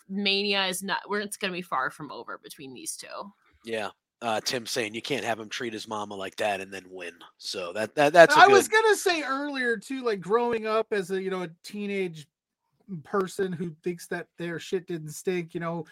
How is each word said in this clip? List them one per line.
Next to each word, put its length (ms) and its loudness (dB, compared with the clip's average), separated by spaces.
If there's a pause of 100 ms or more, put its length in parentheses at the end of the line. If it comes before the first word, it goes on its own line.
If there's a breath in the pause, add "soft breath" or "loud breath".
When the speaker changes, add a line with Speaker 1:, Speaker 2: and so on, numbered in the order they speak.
Speaker 1:
Mania 600 0
is 140 -4
not, 240 -4
where 140 -2
it's 160 -8
gonna 160 -4
be 80 -6
far 300 -4
from 200 -14
over 280 -12
between 340 -18
these 240 -10
two. 340 -14 (320)
Speaker 2:
Yeah. 280 -6 (320)
Uh, 180 -2
Tim 260 -4
saying 280 -4
you 80 -8
can't 220 -4
have 140 -2
him 120 -12
treat 240 -8
his 120 -10
mama 300 -8
like 200 -10
that 260 0
and 100 -14
then 180 -12
win. 220 -12 (240)
So 380 -8
that, 200 -4
that, 200 4
that's 200 12
a 60 10
Speaker 3:
I 80 12
was 200 8
Speaker 2:
good 140 4
Speaker 3:
gonna 140 6
say 260 0
earlier, 540 -2
too, 260 -8
like, 180 0
growing 460 0
up 260 0
as 180 -2
a, 120 -2
you 80 -4
know, 120 -4
a 80 -8 (120)
teenage 640 -6 (800)
person 480 -2
who 180 -6 (140)
thinks 240 -6
that 200 -6 (100)
their 200 -6
shit 280 -4
didn't 240 -6
stink, 440 -4
you 60 -4
know, 320 -4